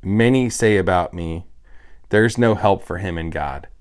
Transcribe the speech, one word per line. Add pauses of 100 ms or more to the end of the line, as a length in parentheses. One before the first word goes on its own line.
"Many
say
about
me, (600)
'There's
no
help
for
him
in
God.'" (140)